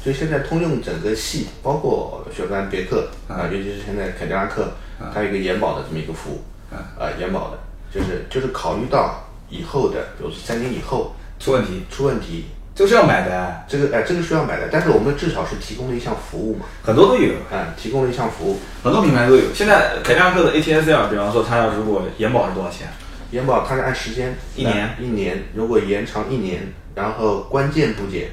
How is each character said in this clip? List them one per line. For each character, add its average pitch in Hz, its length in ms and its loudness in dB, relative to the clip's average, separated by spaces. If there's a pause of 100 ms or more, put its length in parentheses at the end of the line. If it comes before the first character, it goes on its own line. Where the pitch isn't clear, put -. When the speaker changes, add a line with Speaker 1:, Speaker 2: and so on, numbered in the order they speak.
Speaker 1:
就 135 80 0
现 156 160 -2
在 143 120 0
通 165 200 -2
用 143 220 0
整 87 180 -6
个 107 140 0
系， 110 320 -4 (160)
包 143 120 0
括 - 600 -2
雪 95 100 -6
佛 95 80 -4
兰 98 160 -4
别 92 160 -4
克， - 240 -2 (200)
Speaker 2:
嗯。 92 80 -8
Speaker 1:
啊， 95 160 -4
尤 98 60 -4
其 98 60 -6
是 101 220 -8
现 101 100 -6
在 95 220 -4
凯 101 80 -6
迪 90 60 -4
拉 98 140 -2
克， - 260 -4 (280)
Speaker 2:
嗯。 95 140 -10
Speaker 1:
它 104 80 -2
有 98 60 0
一 - 20 -2
个 98 80 -2
延 92 220 0
保 - 180 0
的 - 80 -8
这 80 80 -8
么 78 60 -4
一 - 40 -6
个 - 80 -8
服 - 200 -10
务。 - 100 -10 (300)
Speaker 2:
嗯。 - 60 -10 (200)
Speaker 1:
啊， - 80 -4 (140)
延 95 120 -4
保 - 180 -4
的， - 80 -12 (360)
就 95 100 -2
是， 90 240 -4
就 131 120 -2
是 131 80 -2
考 - 260 -4
虑 120 160 -2
到 - 320 0 (260)
以 - 140 -10
后 139 280 0
的， - 100 -4 (180)
比 - 60 -8
如 78 60 -6
说 80 120 -12
三 117 160 -4
年 127 140 -2
以 - 120 -4
后 - 300 -4 (240)
Speaker 2:
出 135 140 0
问 123 120 4
题。 92 240 -6
Speaker 1:
出 - 160 -2
问 123 140 2
题。 82 280 -6 (280)
Speaker 2:
这 196 120 6
是 226 80 6
要 220 120 8
买 - 220 2
的。 90 260 -2 (140)
Speaker 1:
这 139 100 -2
个， 143 180 2
哎， 110 60 4
这 180 120 0
个 170 80 0
是 165 120 -2
要 160 100 2
买 - 140 -2
的， 147 140 -4
但 160 100 4
是 165 60 2
我 - 100 6
们 139 160 2
至 165 160 -2
少 - 160 -2
是 - 140 -6
提 - 160 -10
供 127 140 -6
了 123 40 -2
一 120 60 -2
项 - 160 -6
服 - 220 -10
务 110 180 -2
嘛。 - 80 -8 (180)
Speaker 2:
很 113 140 4
多 175 100 12
都 247 100 6
有。 - 180 4 (180)
Speaker 1:
哎， - 240 -4
提 - 140 -8
供 131 120 2
了 123 80 2
一 - 20 -4
项 - 160 -2
服 - 220 -2
务。 95 80 -2 (240)
Speaker 2:
很 123 80 4
多 208 120 6
品 147 120 6
牌 123 140 6
都 131 80 12
有。 - 60 8 (120)
现 208 140 2
在 - 340 6
凯 123 120 4
迪 165 40 6
拉 180 140 6
克 180 100 4
的 - 140 6
A 156 40 6
T 156 140 2
S 156 160 4
L， - 180 6
比 107 60 0
方 101 160 0
说 110 140 4
它 117 140 2
要 113 160 4
如 107 100 -2
果 98 180 2 (140)
延 110 160 2
保 110 160 4
是 92 60 -4
多 92 100 -4
少 - 60 -4
钱？ - 180 -10 (420)
Speaker 1:
延 127 160 -2
保 127 180 2
它 131 120 -2
是 131 60 0
按 127 120 -2
时 113 180 -6
间。 123 220 -4 (220)
Speaker 2:
一 135 80 -2
年。 107 240 2 (100)
Speaker 1:
一 123 80 -6
年， 95 380 -2 (100)
如 110 140 -2
果 110 100 4
延 101 260 0
长 107 240 -4
一 131 80 -2
年， 95 360 -4 (220)
然 107 180 -2
后 110 300 0
关 139 280 0
键 143 220 2
部 101 140 -6
件 90 260 -4